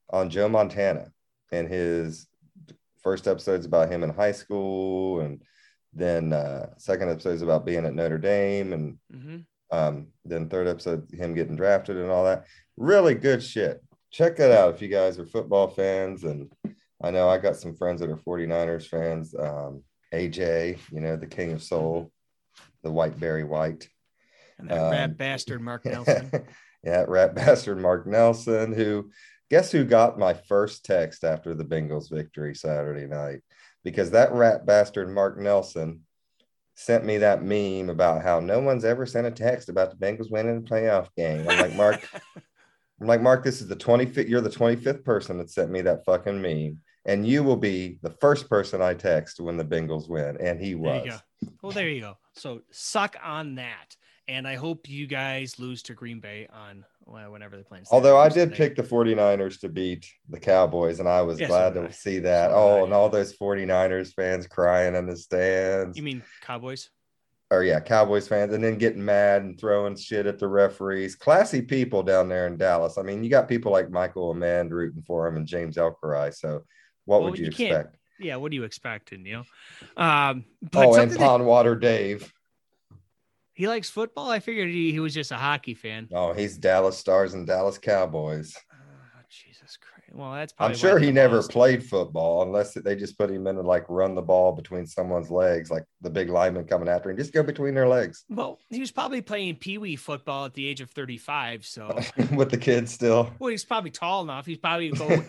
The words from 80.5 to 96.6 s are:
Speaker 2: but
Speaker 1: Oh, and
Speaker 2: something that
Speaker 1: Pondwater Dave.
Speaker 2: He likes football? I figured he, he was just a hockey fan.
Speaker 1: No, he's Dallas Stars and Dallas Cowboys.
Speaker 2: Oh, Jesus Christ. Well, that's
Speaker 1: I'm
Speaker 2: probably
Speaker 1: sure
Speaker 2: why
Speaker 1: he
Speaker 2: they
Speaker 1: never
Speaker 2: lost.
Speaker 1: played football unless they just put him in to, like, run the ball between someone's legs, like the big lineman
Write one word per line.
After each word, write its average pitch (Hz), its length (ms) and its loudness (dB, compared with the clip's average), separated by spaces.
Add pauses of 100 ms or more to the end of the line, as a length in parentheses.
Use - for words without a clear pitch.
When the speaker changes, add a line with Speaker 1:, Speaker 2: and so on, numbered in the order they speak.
Speaker 2:
but 135 160 8
Speaker 1:
Oh, 117 80 10
and 120 160 6
Speaker 2:
something 120 80 -4
that 143 80 6 (140)
Speaker 1:
Pondwater 117 380 6
Dave. 104 540 0 (1200)
Speaker 2:
He 185 140 -4
likes 220 200 -4
football? 226 440 -6
I 220 80 0
figured 208 300 -4
he, 170 220 -2
he 156 80 -2
was 156 140 -4
just 147 180 -8
a 135 40 -8
hockey 131 400 -4
fan. 110 340 -12
Speaker 1:
No, 87 240 -2
he's 98 240 -4
Dallas 95 400 2
Stars 95 380 2
and 90 100 -8
Dallas 95 320 -2
Cowboys. 78 800 -2 (180)
Speaker 2:
Oh, - 20 -20 (540)
Jesus - 480 -20
Christ. - 120 -20 (260)
Well, 135 180 -14
that's 151 200 -10
Speaker 1:
I'm - 40 -20
Speaker 2:
probably 120 200 0
Speaker 1:
sure 185 160 6
Speaker 2:
why 170 60 8
Speaker 1:
he 147 80 6
Speaker 2:
they 143 40 4
Speaker 1:
never 131 260 8
Speaker 2:
lost. 104 120 0
Speaker 1:
played 123 340 6
football 85 600 0
unless 101 320 0
they 98 200 -2
just 98 220 -10
put 101 140 0
him 95 160 -4
in 98 80 -2
to, 92 80 -6
like, 87 260 2
run 92 240 0
the 92 80 -4
ball 92 300 4
between 87 340 -8
someone's 87 460 -4
legs, 85 400 0
like 80 140 -6 (160)
the 90 100 -10
big 87 180 -2
lineman 87 360 0